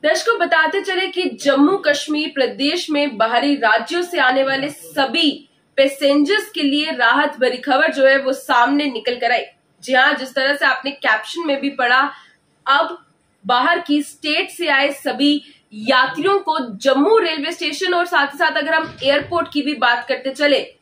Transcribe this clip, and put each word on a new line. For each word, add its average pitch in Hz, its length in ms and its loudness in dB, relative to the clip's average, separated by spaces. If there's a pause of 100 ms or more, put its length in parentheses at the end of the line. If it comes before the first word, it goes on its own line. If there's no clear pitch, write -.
दर्शकों, 330 360 0
बताते 349 420 2
चले 381 260 -2
कि 370 160 -4
जम्मू 277 540 2
कश्मीर 302 580 -2
प्रदेश 277 560 -2
में 285 260 0
बाहरी 240 380 2
राज्यों 226 480 0
से 349 160 -6
आने 269 240 4
वाले 269 260 -2
सभी 285 800 -2 (280)
passengers 285 760 2
के 320 120 -6
लिए 294 280 0
राहत 269 500 2
भरी 254 160 0
खबर 277 360 0
जो 269 140 4
है 269 120 6
वो 262 140 -2
सामने 269 520 2
निकल 247 300 -4
कर 240 180 0
आई। 240 100 0 (400)
जी 254 120 -2
हाँ, 277 200 4
जिस 262 200 -10
तरह 269 200 0
से 285 120 -2
आपने 269 240 -2
caption 277 560 -4
में 277 140 -2
भी 277 100 -4
पढ़ा, 254 400 0 (560)
अब 320 400 -2 (400)
बाहर 254 320 2
की 294 240 -2
state 311 480 -6
से 339 180 -6
आए 285 240 2
सभी 285 500 0 (320)
यात्रियों 269 640 2
को 311 380 -4
जम्मू 277 420 4
railway 320 340 -2
station 330 420 -4
और 349 120 0
साथ 294 200 0
ही 277 120 -10
साथ 311 180 0
अगर 311 180 -2
हम 311 300 -2
airport 285 480 -2
की 294 100 -2
भी 294 120 -2
बात 240 340 0
करते 262 220 -4
चले 285 280 2 (240)